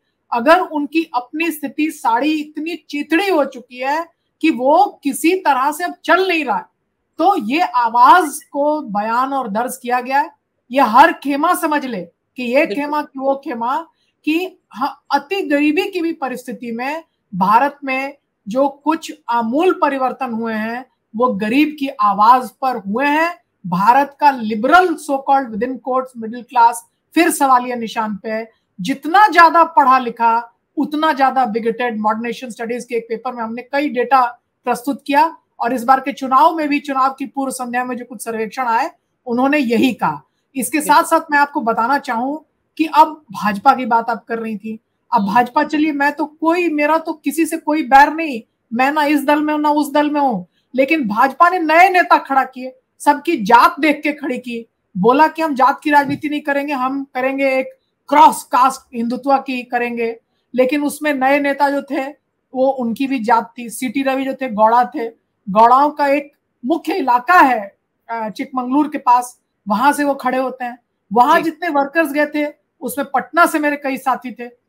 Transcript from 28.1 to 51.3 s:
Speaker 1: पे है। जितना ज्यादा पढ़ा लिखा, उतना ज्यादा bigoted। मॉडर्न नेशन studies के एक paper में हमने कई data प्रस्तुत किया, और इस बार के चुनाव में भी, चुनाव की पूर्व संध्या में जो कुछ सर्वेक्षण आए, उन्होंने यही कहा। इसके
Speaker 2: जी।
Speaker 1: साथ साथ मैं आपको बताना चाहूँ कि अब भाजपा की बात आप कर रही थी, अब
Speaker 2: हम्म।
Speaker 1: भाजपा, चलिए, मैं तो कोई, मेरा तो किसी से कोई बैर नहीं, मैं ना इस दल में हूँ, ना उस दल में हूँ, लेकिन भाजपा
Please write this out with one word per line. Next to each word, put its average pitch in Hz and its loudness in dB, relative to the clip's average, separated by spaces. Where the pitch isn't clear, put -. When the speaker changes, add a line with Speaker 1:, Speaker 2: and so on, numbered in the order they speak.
Speaker 1:
पे 226 -10
है। 220 -8
जितना 311 2
ज्यादा 330 6
पढ़ा 269 4
लिखा, 233 -2
उतना 302 0
ज्यादा 262 2
bigoted। 226 -4
मॉडर्न 220 -2
नेशन 233 -10
studies 233 -8
के 262 -8
एक 226 -4
paper 247 -8
में 240 -10
हमने 226 -8
कई 285 -4
data 247 0
प्रस्तुत 240 -4
किया, 277 2
और 233 -2
इस 233 -4
बार 262 4
के 269 -6
चुनाव 277 2
में 302 -4
भी, 285 0
चुनाव 269 -2
की 277 -8
पूर्व 269 -6
संध्या 247 -4
में 247 -8
जो 240 -14
कुछ 233 -16
सर्वेक्षण 220 -6
आए, 247 -2
उन्होंने 254 0
यही 240 2
कहा। 160 -4
इसके 269 -4
Speaker 2:
जी। 294 -2
Speaker 1:
साथ 294 4
साथ 320 0
मैं 285 2
आपको 285 0
बताना 233 0
चाहूँ 269 -6
कि 311 0
अब 311 2
भाजपा 202 0
की 247 -4
बात 233 0
आप 226 -6
कर 233 -8
रही 220 -8
थी, 220 -12
अब 240 2
Speaker 2:
हम्म। 196 -2
Speaker 1:
भाजपा, 247 2
चलिए, 302 0
मैं 285 -2
तो 302 -6
कोई, 330 -2
मेरा 302 0
तो 320 -6
किसी 311 -2
से 320 -4
कोई 302 -2
बैर 277 6
नहीं, 302 -6
मैं 262 0
ना 302 0
इस 285 0
दल 294 2
में 302 -2
हूँ, 302 -2
ना 302 2
उस 294 0
दल 294 2
में 294 -2
हूँ, 220 -2
लेकिन 269 0
भाजपा 277 2